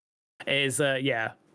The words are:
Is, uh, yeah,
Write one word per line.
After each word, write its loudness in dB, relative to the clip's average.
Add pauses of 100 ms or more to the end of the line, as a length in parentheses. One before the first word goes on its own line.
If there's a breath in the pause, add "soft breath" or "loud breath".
(480)
Is, 2
uh, 2
yeah, -2 (240)